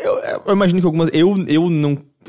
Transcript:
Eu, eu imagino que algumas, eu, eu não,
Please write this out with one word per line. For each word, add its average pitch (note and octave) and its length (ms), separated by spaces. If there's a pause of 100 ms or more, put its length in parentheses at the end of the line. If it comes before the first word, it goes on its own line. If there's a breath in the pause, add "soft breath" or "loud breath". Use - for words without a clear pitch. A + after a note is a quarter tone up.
Eu, - 160 (280)
eu G3+ 80
imagino F#3 260
que F3+ 60
algumas, E3 260
eu, F3+ 240 (100)
eu D#3+ 220
não, D3 300 (300)